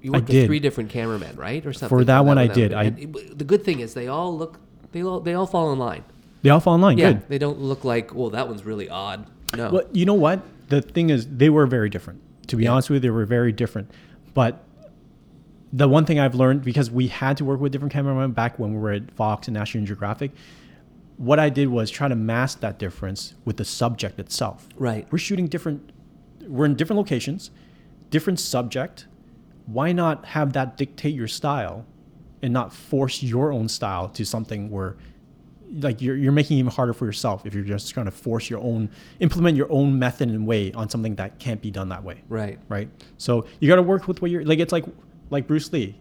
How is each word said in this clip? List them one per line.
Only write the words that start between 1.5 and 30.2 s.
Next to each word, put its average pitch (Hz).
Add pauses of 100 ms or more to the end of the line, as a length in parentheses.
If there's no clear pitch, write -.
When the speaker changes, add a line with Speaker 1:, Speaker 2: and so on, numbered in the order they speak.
Speaker 1:
Or 139
Speaker 2:
For -
Speaker 1:
something 127
Speaker 2:
that 131
Speaker 1:
like 139
Speaker 2:
one, 143
I 123
Speaker 1:
that 104
Speaker 2:
did. 107
Speaker 1:
And 104
Speaker 2:
I 107
Speaker 1:
it, 131
w-, -
the 147
good 202
thing 156
is 113
they 127
all 165
look, 160 (340)
they 170
all, 185
they 170
all 185
fall 165
in 131
line. 113 (380)
Speaker 2:
They 139
all 151
fall 170
in 170
line. 185
Speaker 1:
Yeah, 170
Speaker 2:
Good. 110
Speaker 1:
they 143
don't 143
look 135
like, 117
"Oh, 120
that 120
one's 104
really 104
odd." 98 (280)
No. 117
Speaker 2:
Well, 180 (100)
you 180
know 202
what? 185 (280)
The 143
thing 165
is, 120
they 143
were 151
very 117
different. - (260)
To -
be 113
Speaker 1:
Yeah. 117
Speaker 2:
honest 127
with 139
you, 123
they -
were 110
very 120
different. 107 (420)
But 123 (1080)
the 131
one 151
thing 156
I've 135
learned, 131
because 127
we 123
had 135
to 151
work 135
with 139
different 139
cameramen 135
back 117
when 107
we 107
were 107
at 104
Fox 107
and 117
National 107
Geographic, 104 (880)
what 131
I 151
did 139
was 117
try 143
to 127
mask 113
that 104
difference 95 (100)
with 107
the 107
subject 117
itself. - (120)
Speaker 1:
Right. 113
Speaker 2:
We're 160
shooting 185
different, 156 (560)
we're 139
in 147
different 165
locations, 165 (580)
different 165
subject. 123 (600)
Why 135
not 165